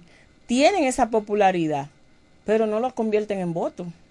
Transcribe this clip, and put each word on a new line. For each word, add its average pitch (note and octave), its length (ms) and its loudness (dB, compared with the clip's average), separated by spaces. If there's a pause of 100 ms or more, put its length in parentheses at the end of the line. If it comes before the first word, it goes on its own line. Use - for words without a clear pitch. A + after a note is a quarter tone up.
(460)
tienen D4+ 400 4
esa B3+ 240 0
popularidad, F#3+ 800 0 (580)
pero A3 200 2
no G#3+ 140 -2
lo B3+ 160 -2
convierten G#3+ 440 -2
en F3 140 -4
voto. F#3 340 -6 (240)